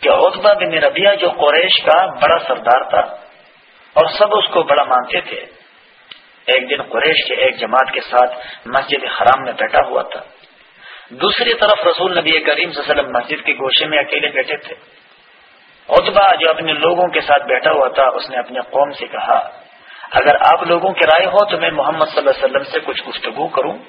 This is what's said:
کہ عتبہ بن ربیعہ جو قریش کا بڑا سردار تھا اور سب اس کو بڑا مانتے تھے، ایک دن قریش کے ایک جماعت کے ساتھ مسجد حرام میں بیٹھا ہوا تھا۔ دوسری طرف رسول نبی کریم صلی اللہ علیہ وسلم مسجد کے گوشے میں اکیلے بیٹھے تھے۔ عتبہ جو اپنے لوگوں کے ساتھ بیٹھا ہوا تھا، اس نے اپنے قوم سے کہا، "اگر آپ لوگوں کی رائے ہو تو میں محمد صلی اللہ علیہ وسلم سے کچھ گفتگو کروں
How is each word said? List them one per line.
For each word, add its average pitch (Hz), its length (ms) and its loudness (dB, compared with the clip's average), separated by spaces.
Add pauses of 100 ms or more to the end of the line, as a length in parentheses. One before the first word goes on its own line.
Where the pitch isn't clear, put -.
کہ - 80 0
عتبہ - 460 4
بن 170 200 -2
ربیعہ 160 400 2
جو 180 160 0
قریش 160 520 2
کا 175 240 4
بڑا 160 420 0
سردار 120 420 0
تھا - 260 0 (760)
اور 156 100 6 (140)
سب 208 140 6
اس 202 200 0
کو 170 100 2
بڑا 143 220 2
مانتے 127 360 -2
تھے، - 240 -12 (1040)
ایک 127 240 0
دن 135 120 -2
قریش 135 460 0
کے - 60 -4
ایک 127 260 0
جماعت 123 340 0
کے 127 60 -4
ساتھ - 680 -2
مسجد 135 360 -2
حرام 120 400 2
میں 120 80 -6
بیٹھا - 360 0
ہوا 64 140 -2
تھا۔ - 180 -10 (880)
دوسری 208 440 -2
طرف 208 320 2
رسول 175 320 0
نبی 156 220 0
کریم 156 320 -2
صلی 147 80 -10
اللہ 147 120 -2
علیہ 143 100 2
وسلم 127 140 -6
مسجد 147 300 -4
کے 147 60 0
گوشے 135 340 -2
میں 151 120 0
اکیلے 147 300 -2
بیٹھے 135 280 -4
تھے۔ - 180 -16 (1120)
عتبہ 190 320 2 (200)
جو 165 100 2
اپنے 160 220 -4
لوگوں 170 360 0
کے 160 120 -2
ساتھ 143 220 2
بیٹھا 131 280 0
ہوا 139 180 2
تھا، - 140 0
اس - 280 0
نے 127 80 -6
اپنے 123 220 -8
قوم 143 300 -2
سے 120 160 -10
کہا، - 440 -2 (600)
"اگر 143 440 4
آپ 175 80 -2
لوگوں 170 300 0
کی 165 140 2
رائے 170 200 4
ہو 202 240 2
تو 165 80 -4
میں 165 120 -2
محمد 151 280 -2
صلی 151 200 0
اللہ 139 120 2
علیہ 135 140 0
وسلم 135 180 0
سے 160 220 -6
کچھ 135 240 -8
گفتگو 120 400 -8
کروں 135 300 -4 (100)